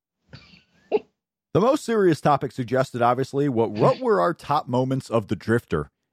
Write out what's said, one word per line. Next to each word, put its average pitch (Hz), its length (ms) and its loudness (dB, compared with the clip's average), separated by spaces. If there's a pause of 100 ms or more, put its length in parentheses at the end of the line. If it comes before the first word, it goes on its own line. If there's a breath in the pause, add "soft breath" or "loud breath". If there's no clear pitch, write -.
(320)
<laughs> - 600 -20
the - 720 -6
most 277 220 0
serious 196 380 2
topic 143 300 0
suggested, 127 500 -4
obviously, 135 480 0
what, 113 220 0
what 202 280 2
were 220 220 0
our 175 120 0
top - 340 -4
moments 131 420 -2
of 110 180 0
the 107 80 -2
Drifter 90 540 -2 (240)